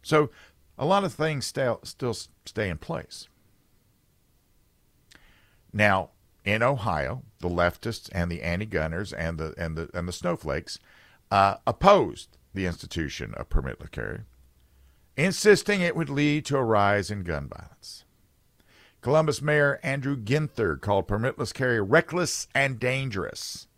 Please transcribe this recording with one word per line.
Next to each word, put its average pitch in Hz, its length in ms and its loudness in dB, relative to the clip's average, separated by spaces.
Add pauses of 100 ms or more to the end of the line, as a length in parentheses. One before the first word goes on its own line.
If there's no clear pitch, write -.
So 151 280 4 (480)
a 131 80 -2
lot 196 180 2
of 156 80 -4
things 151 340 -2
stay, 127 260 0 (120)
still - 260 -6
s-, - 200 -8 (160)
stay 104 240 -4
in 78 80 -4
place. - 500 -10 (2500)
Now, 101 360 4 (320)
in 107 200 2
Ohio, 107 640 0 (160)
the 90 80 -2
leftists 87 640 0
and 87 180 -2
the 85 100 -6
anti-gunners 87 720 -4
and 82 240 -4
the, 78 220 -6
and 82 180 -4
the, 82 160 -6
and 87 140 -4
the 87 60 -6
snowflakes, 78 680 -6 (500)
uh, 98 280 4 (100)
opposed 160 720 4 (160)
the 95 120 -2
institution 76 680 -6
of - 140 -10
permitless 64 420 -2
carry, 53 300 -8 (960)
insisting 196 640 4
it 175 160 0
would 160 120 -2
lead 147 360 2
to 143 120 -2
a 135 60 2
rise 101 480 4
in 101 140 -6
gun 73 240 -4
violence. - 560 -18 (960)
Columbus 147 420 2
Mayor 147 400 2
Andrew 139 340 -4
Ginther 113 640 0
called 98 280 0
permitless 110 440 -2
carry 123 280 0
reckless 156 760 0
and 135 240 0
dangerous. 123 880 -4 (120)